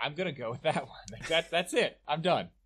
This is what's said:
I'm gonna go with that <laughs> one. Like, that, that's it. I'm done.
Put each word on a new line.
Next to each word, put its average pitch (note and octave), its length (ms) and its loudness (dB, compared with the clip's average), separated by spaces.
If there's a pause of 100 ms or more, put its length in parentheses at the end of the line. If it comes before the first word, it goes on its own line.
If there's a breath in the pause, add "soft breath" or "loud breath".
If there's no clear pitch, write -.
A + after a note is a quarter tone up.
I'm C#3 120 -2
gonna F3+ 180 -2
go A#2+ 180 -6
with B2 120 -8
that D#3 140 2
<laughs> C#3 100 -4
one. - 100 -18 (160)
Like, - 160 -10
that, D#3+ 220 2
that's F3 240 0
it. G#3+ 320 2
I'm D#3 160 0
done. C#3+ 280 2 (160)